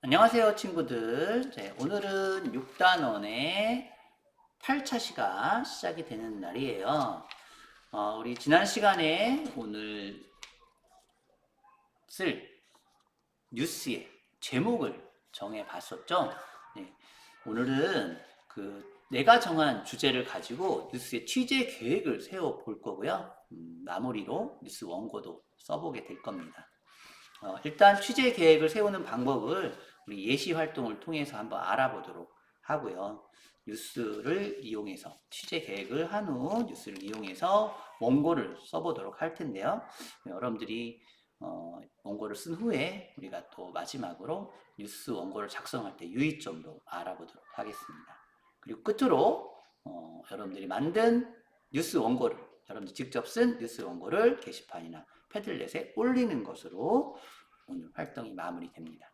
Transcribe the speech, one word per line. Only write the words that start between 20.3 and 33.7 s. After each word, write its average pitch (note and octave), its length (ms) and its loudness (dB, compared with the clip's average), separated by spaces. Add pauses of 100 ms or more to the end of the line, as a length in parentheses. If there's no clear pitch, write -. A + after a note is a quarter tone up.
뉴스의 B2 340 -6
취재 B3+ 400 2
계획을 G#3 540 0
세워볼 D#3 640 -6
거고요. G#2+ 520 -4 (200)
음, E2 320 -16
마무리로 A#2 800 -4
뉴스 - 200 -12
원고도 F#2+ 580 -10 (180)
써보게 D#3 440 -6
될 - 180 -14
겁니다. F2 460 -12 (760)
어, F#2+ 220 -8
일단 G3+ 380 10
취재 B3+ 320 4
계획을 D#3+ 340 10
세우는 G3+ 380 2
방법을 B2+ 720 0 (280)
우리 G2+ 220 -8
예시 C#3 240 0
활동을 D3+ 480 -2
통해서 C#3+ 380 -4
한번 G#2 240 -6
알아보도록 F#2 680 -2 (320)
하고요. G#2 640 -6 (400)
뉴스를 A2+ 960 -4